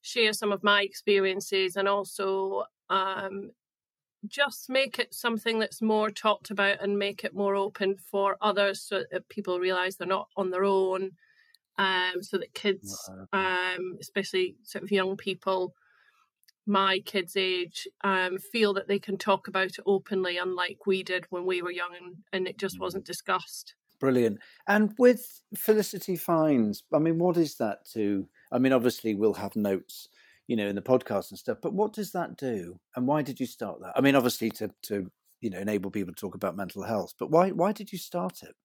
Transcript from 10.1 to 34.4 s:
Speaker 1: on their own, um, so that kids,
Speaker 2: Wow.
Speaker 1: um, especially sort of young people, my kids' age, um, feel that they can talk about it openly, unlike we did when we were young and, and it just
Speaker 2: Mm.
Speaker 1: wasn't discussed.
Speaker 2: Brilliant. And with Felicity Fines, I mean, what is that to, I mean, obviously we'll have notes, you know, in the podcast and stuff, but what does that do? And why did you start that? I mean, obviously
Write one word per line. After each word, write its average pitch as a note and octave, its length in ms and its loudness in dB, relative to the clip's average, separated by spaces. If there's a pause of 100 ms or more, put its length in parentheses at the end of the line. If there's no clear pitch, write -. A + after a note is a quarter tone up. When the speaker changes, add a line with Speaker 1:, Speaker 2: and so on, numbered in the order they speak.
Speaker 1:
on F#3+ 140 -2
their F#3 160 0
own, F#3+ 460 2 (640)
um, F#3 460 0
so G3+ 160 -4
that - 160 -10
kids, G3 540 -4
Speaker 2:
Wow. F#3+ 240 -16
Speaker 1:
um, F#3 680 -2
especially F#3+ 640 -2
sort G3+ 200 -10
of G3 80 -4
young G3 260 0
people, F#3 580 -4 (920)
my G3 340 2
kids' F#3 380 -4
age, F#3 500 -2 (160)
um, F#3 360 2
feel G#3+ 340 4
that F#3+ 160 0
they G3+ 100 4
can G3 180 -4
talk F#3+ 300 2
about F#3+ 200 2 (120)
it - 60 -18
openly, F#3+ 520 2
unlike F3+ 480 -2
we F#3+ 180 4
did F3+ 260 -2
when F3+ 160 -4
we F3+ 160 2
were F3 100 -4
young F3 240 -6
and, F3+ 220 -16 (160)
and F#3 140 0
it F#3+ 100 -8
just F#3 200 -4
Speaker 2:
Mm. - 20 -14
Speaker 1:
wasn't F#3 260 -6
discussed. - 720 -6 (240)
Speaker 2:
Brilliant. B2 400 4 (280)
And G#3 320 4
with - 420 4 (140)
Felicity G3+ 640 0
Fines, D3 680 2 (100)
I D3+ 60 6
mean, E3 200 4
what F3 180 4
is D#3+ 200 2
that G#2+ 360 -2
to, G2+ 340 0 (240)
I B2 80 0
mean, C3 140 6
obviously A2+ 420 2
we'll G#2 200 4
have G2+ 200 -6
notes, G2+ 540 -2 (380)
you A#2+ 80 -2
know, G#2 120 0
in G2+ 80 -2
the G2 60 -4
podcast A#2+ 500 2
and F#2+ 80 -16
stuff, - 220 -6
but - 120 -6
what G#3+ 200 -2
does G#3 180 -8
that F3 260 -6
do? G2+ 420 -6 (160)
And B2+ 120 -2
why D3+ 140 2
did C3+ 180 -8
you C3 80 -2
start F#2+ 340 -10
that? F2+ 140 -12
I B2+ 60 2
mean, C#3 140 6
obviously A#2 360 4